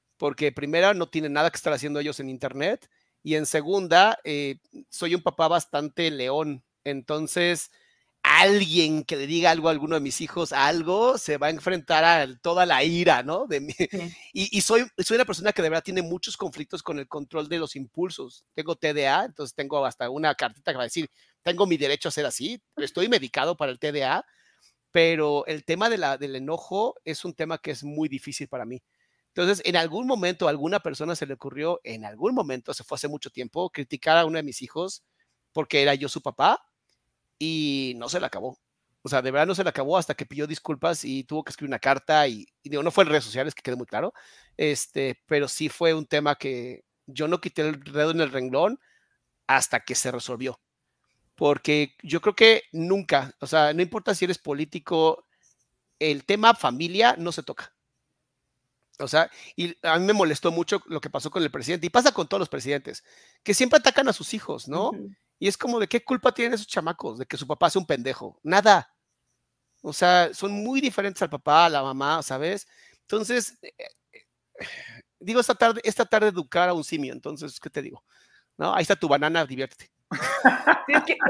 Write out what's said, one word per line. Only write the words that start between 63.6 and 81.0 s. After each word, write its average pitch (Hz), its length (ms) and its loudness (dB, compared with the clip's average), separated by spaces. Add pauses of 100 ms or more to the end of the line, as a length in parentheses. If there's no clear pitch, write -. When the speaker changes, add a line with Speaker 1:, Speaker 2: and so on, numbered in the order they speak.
Speaker 1:
atacan 269 300 4
a 220 40 2
sus - 220 -8
hijos, - 340 -10
¿no? 180 220 -2
Speaker 2:
Ujú. 202 240 -12 (240)
Speaker 1:
Y 190 100 -2
es 196 80 0
como, 240 240 -2
¿de 196 80 0
qué - 160 -2
culpa 254 280 2
tienen 240 220 -2
esos 214 120 -6
chamacos 160 520 -6
de 131 80 -10
que - 120 -10
su 139 80 -10
papá 156 240 2
sea 190 100 2
un 160 60 -4
pendejo? 127 560 -4
Nada. 190 520 4 (880)
O 151 120 -8
sea, 180 400 6
son 202 180 -6
muy 233 300 -2
diferentes 202 400 -2
al 156 80 -2
papá, 151 360 4
a 165 40 0
la 143 120 0
mamá, 139 400 -2
¿sabes? 147 460 -6 (320)
Entonces, 220 640 -4
eh, - 100 -18 (400)
eh, - 140 -20 (920)
digo, 226 220 0
esta 233 140 0
tarde, 226 300 2
esta 220 200 0
tarde 214 240 4
educar 175 400 0
a 180 60 0
un 156 100 -4
simio, 139 300 -6
entonces, 147 440 -12
¿qué - 120 -14
te 147 100 -8
digo? - 240 -14 (540)
¿No? - 160 0
Ahí 185 80 4
está 196 140 2
tu 160 120 -2
banana, 151 380 4
diviértete. 131 440 -10 (960)
Speaker 2:
Sí, 277 60 0
es - 120 4